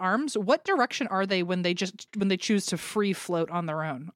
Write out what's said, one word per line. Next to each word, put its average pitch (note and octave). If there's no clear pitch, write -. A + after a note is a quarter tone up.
arms, A3+
what G#3+
direction C4+
are F#3+
they F#3+
when F3+
they F3
just, F#3
when G3
they F#3+
choose G3+
to -
free G3+
float E3
on F3
their D#3
own? D3